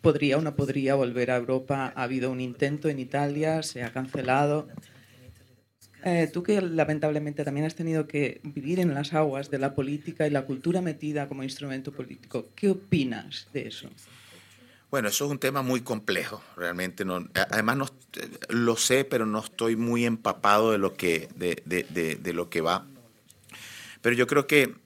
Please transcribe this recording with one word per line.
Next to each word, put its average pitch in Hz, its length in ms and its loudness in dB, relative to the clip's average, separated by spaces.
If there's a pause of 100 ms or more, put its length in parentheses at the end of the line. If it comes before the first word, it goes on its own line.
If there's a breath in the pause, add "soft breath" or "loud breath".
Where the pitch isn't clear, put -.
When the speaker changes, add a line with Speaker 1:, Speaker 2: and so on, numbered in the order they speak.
Speaker 1:
podría 147 380 4
o - 20 2
no 151 160 -2
podría 135 380 2
volver 123 360 0
a 123 60 2
Europa. 131 580 -2
Ha 131 100 -4
habido 127 260 -2
un 127 100 -4
intento 139 480 -2
en 139 100 -2
Italia, 147 640 0
se 127 200 -8
ha 117 100 -6
cancelado. 135 760 2 (1300 loud breath)
Eh, 170 300 2
tú 175 100 -4
que 202 200 2
lamentablemente 151 840 0
también 143 220 -2
has 160 80 -4
tenido 160 320 -2
que 143 360 -2
vivir 147 380 -2
en 170 140 4
las 143 180 -4
aguas 139 380 0
de 139 80 -2
la 135 160 0
política 147 520 -2
y 147 40 2
la 135 160 0
cultura 165 340 0
metida 151 480 -4
como 135 140 -8
instrumento 135 500 -8
político, - 640 -8
¿qué 196 160 2
opinas 139 800 -2
de 123 160 -6
eso? - 220 -14 (1000 loud breath)
Speaker 2:
Bueno, 120 180 0
eso 143 160 0
es 143 80 -2
un 135 80 -4
tema 135 220 0
muy 127 180 0
complejo, 110 600 -4 (160)
realmente. 90 480 -4
No, 92 120 -2 (180)
a-, 95 160 4
además, 110 280 2
no 135 80 0
est-, - 680 -12
lo 117 240 4
sé, 131 280 4
pero 120 220 0
no 107 140 -2
estoy 113 340 -2
muy 120 300 0
empapado 110 680 4
de 107 80 4
lo 98 160 2
que, 82 400 0
de, 87 300 -2
de, 87 260 0
de, 80 240 -2
de - 180 -6
lo 85 160 -4
que 85 120 -2
va. 85 260 0 (1160 loud breath)
Pero 120 120 4
yo 120 140 4
creo 143 180 4
que 139 260 4 (140)